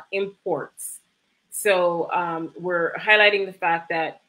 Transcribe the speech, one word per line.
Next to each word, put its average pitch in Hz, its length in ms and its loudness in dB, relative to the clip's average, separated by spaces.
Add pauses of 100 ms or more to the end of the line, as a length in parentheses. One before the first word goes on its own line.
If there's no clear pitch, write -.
(120)
imports. 190 880 -6 (500)
So, 175 640 0
um, 165 460 -4
we're 170 360 -2
highlighting 208 520 4
the 185 80 -10
fact 165 360 -2
that 160 400 -4